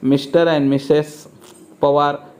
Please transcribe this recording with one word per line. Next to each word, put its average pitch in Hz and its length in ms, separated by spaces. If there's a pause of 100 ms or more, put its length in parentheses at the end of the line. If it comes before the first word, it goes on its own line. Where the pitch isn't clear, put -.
"Mister 139 440
and 143 220
Missus 147 360 (760)
पवार 143 340 (240)